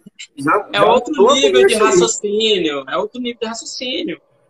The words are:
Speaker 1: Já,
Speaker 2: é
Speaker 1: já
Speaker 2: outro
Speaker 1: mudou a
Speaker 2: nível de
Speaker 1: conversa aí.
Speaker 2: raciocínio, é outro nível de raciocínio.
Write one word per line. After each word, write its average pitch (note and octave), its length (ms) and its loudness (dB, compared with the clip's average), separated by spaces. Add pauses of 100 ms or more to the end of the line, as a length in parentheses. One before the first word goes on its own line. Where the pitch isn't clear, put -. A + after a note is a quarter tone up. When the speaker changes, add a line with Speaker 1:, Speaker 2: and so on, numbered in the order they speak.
(360)
Speaker 1:
Já, D#3+ 360 -2
Speaker 2:
é G3 60 -4
Speaker 1:
já G#3 80 4
Speaker 2:
outro B3 280 2
Speaker 1:
mudou G#3+ 160 4
a C#4+ 40 4
Speaker 2:
nível G3 320 4
de A#3 80 4
Speaker 1:
conversa G#3+ 100 2
aí. A3 60 4
Speaker 2:
raciocínio, F#3+ 1000 0
é - 80 -6
outro G#3+ 240 -6
nível A#3+ 220 -8
de A3 60 -6
raciocínio. B3+ 720 -10 (300)